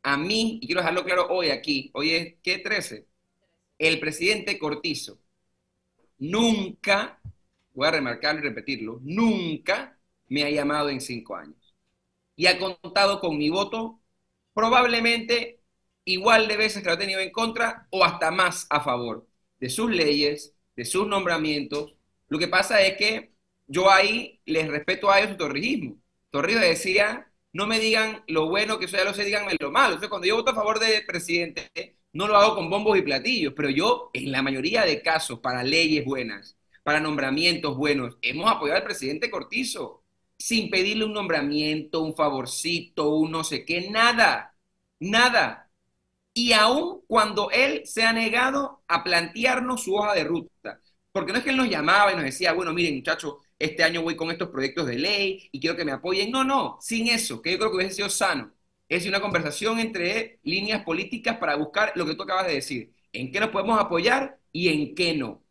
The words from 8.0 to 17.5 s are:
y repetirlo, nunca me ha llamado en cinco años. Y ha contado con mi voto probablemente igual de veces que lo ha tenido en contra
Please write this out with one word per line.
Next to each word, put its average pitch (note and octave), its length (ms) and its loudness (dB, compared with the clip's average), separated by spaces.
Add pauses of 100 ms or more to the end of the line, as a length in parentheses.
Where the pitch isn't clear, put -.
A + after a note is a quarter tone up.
y D3 40 -6
repetirlo, A#2 580 -8
nunca F#3+ 960 0 (300)
me C#3+ 160 0
ha D3 60 0
llamado D3 400 0
en C3+ 100 -6
cinco A2+ 360 -10
años. D2+ 380 -20 (640)
Y E3 100 0
ha F3+ 120 4
contado F#3+ 640 0
con D#3+ 180 -2
mi D3+ 120 0
voto A3+ 500 -4 (540)
probablemente A#3 1040 2 (440)
igual G#3+ 440 4
de G#3+ 80 0
veces G#3+ 260 0
que F3+ 60 -2
lo E3+ 60 4
ha E3+ 40 -2
tenido F#3+ 220 -4
en F3+ 120 -4
contra A3+ 580 -2